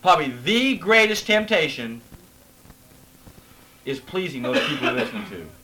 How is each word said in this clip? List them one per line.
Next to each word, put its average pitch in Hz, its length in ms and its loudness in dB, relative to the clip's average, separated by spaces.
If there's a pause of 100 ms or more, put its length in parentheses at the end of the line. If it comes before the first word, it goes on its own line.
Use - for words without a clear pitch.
Probably 160 260 4
the 208 480 0
greatest 214 500 2
temptation 156 760 0 (1800)
is 131 140 -8
pleasing 165 420 -8
those 127 260 0
people 139 160 -6
you're 127 80 0
listening 113 380 -6
to. 85 180 -14 (160)